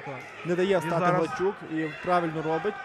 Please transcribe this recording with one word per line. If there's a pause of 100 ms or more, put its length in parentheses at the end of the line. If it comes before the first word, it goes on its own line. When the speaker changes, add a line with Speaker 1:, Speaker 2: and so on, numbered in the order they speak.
Speaker 1:
так. (300)
Speaker 2:
Не
дає
Speaker 1:
І
Speaker 2:
встати
Speaker 1:
зараз
Speaker 2:
Гладчук (160)
і (140)
правильно
робить, (100)